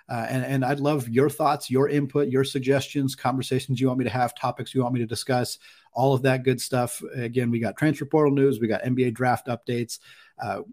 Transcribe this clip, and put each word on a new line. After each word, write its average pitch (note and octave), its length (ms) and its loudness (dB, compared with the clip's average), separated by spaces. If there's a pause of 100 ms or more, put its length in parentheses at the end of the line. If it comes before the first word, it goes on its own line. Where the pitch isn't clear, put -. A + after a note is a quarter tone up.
Uh, A2+ 200 -4
and, B2+ 160 -2
and C3 200 0
I'd C#3 160 0
love C#3+ 280 0
your B2+ 220 4
thoughts, D3 400 0
your C3 180 4
input, C#3+ 400 0
your C3 140 2
suggestions, C3+ 720 0
conversations B2+ 680 -2
you C3+ 60 4
want B2+ 140 0
me B2+ 40 0
to A#2 60 -2
have, B2 240 0
topics - 400 -6
you C3 80 2
want B2 120 -2
me B2 60 0
to A#2 60 -4
discuss, B2 520 -2 (340)
all C3+ 200 2
of B2 100 2
that C3 200 2
good B2 180 0
stuff. B2 400 -4 (140)
Again, A#2+ 380 -2
we A#2 80 0
got A2 160 -4
transfer D3+ 280 0
portal D3 280 4
news, C#3 260 4
we A#2 80 0
got G#2+ 180 0
N B2 100 0
B B2 100 2
A B2 60 0
draft B2 380 0
updates, A#2+ 500 -6 (420)
uh, G2+ 200 -6 (120)